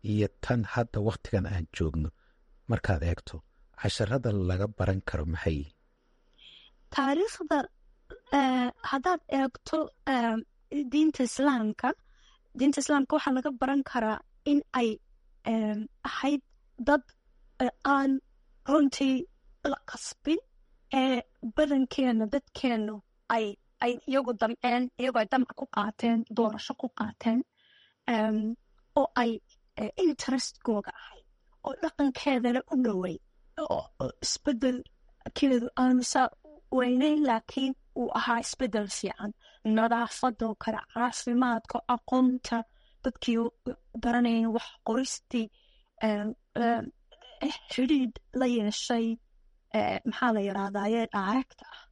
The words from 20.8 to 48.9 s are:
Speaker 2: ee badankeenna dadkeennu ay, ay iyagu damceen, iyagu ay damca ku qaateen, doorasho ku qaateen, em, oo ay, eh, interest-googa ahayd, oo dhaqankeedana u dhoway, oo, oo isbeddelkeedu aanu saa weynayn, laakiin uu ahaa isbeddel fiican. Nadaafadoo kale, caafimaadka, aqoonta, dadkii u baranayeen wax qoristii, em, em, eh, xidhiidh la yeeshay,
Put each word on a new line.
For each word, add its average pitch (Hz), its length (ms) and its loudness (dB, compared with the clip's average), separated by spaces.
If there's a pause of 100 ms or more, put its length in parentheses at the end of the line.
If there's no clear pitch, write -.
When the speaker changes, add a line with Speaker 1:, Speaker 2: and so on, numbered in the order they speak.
Speaker 2:
ee 262 300 2 (220)
badankeenna 254 840 2
dadkeennu 220 680 -2 (300)
ay, 226 200 0 (300)
ay 240 240 0
iyagu 262 340 0
damceen, 240 500 0 (100)
iyagu 247 260 -2
ay 214 100 2
damca 262 260 0
ku 277 120 -8
qaateen, 220 580 0
doorasho 220 500 -2
ku - 140 -8
qaateen, 226 500 -2 (680)
em, 220 480 0 (400)
oo 277 160 4
ay, 233 200 2 (460)
eh, 214 160 -6
interest-googa 254 1000 -2
ahayd, - 340 -20 (380)
oo 523 120 -4
dhaqankeedana 262 880 0
u - 120 -4
dhoway, 190 400 0 (420)
oo, - 260 -4 (120)
oo - 220 -6
isbeddelkeedu - 1600 -2
aanu 254 300 4
saa 262 240 2 (400)
weynayn, 262 560 2
laakiin 262 500 0 (180)
uu 247 200 -4
ahaa 233 280 0
isbeddel 214 480 -2
fiican. 208 440 -6 (340)
Nadaafadoo 226 880 2
kale, 214 320 -4
caafimaadka, 240 960 0
aqoonta, 254 720 0 (460)
dadkii 240 340 -2
u 233 80 0 (480)
baranayeen 233 540 2
wax 226 200 -2 (120)
qoristii, 233 680 -2 (500)
em, 208 300 0 (260)
em, 233 320 0 (520)
eh, - 180 -4 (100)
xidhiidh 254 520 0 (120)
la 254 160 0
yeeshay, 226 640 0 (640)